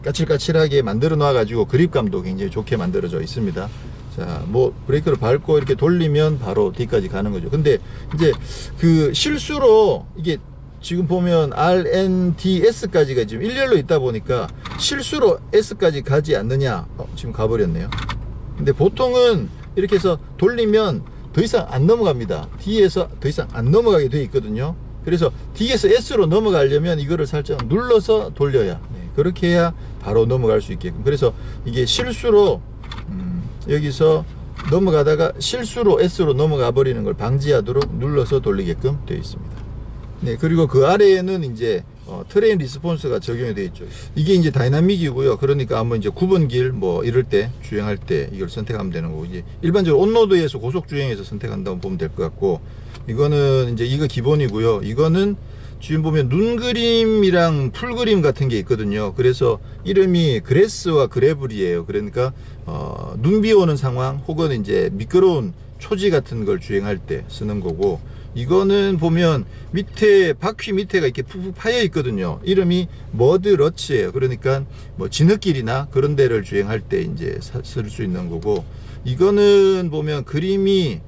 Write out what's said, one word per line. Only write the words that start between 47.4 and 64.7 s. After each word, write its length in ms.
주행할 360
때 340
이걸 160
선택하면 420
되는 200
거고, 160
이제 180
일반적으로 420
온로드에서 560
고속 300
주행에서 360
선택한다고 540
보면 200
될 100
것 140
같고, 380
이거는 640
이제 100
이거 220
기본이고요. 760
이거는 540
지금 240
보면 280
눈 260
그림이랑 1160
풀 220
그림 280
같은 260
게 120
있거든요. 540
그래서 440
이름이 560
그래스와 680
그래블이에요. 760
그러니까, 480
어, 560
눈 220
비 100
오는 240
상황 500
혹은 320
이제 360